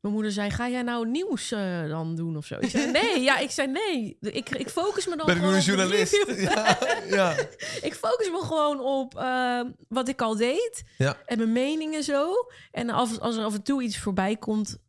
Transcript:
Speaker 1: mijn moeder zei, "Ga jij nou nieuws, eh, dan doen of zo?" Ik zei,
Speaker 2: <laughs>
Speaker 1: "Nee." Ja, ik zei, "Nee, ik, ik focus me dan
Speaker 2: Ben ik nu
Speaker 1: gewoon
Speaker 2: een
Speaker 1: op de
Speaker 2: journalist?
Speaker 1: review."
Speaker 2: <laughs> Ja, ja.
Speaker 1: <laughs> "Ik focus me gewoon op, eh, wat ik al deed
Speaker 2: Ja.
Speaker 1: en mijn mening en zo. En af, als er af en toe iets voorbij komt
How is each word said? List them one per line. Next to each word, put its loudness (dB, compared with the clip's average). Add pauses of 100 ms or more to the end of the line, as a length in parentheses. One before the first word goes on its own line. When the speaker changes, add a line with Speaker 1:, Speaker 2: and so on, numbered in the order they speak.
Speaker 1:
mijn -2
moeder 0
zei, 0
"Ga -2
jij -2
nou -2
nieuws, -2
eh, -2
dan -2
doen -2
of -6
zo?" -8
Ik 0
zei, 0
Speaker 2:
<laughs> -2
Speaker 1:
"Nee." 2
Ja, 4
ik -2
zei, -2
"Nee, -2
ik, -6
ik -4
focus -2
me -4
dan -2
Speaker 2:
Ben 4
ik 0
nu 4
Speaker 1:
gewoon 4
Speaker 2:
een 6
Speaker 1:
op 4
de 4
Speaker 2:
journalist? 4
Speaker 1:
review." -2
Speaker 2:
<laughs> 2
Ja, 4 (380)
ja. 4 (280)
Speaker 1:
<laughs> -6
"Ik -8
focus 0
me -2
gewoon 2
op, -2
eh, 0 (280)
wat -2
ik -2
al 2
deed 0 (160)
Speaker 2:
Ja. 2 (100)
Speaker 1:
en -2
mijn 2
mening 0
en -2
zo. 0 (380)
En -4
af, 0
als -2
er -2
af -2
en -4
toe 0
iets -4
voorbij 0
komt -2 (100)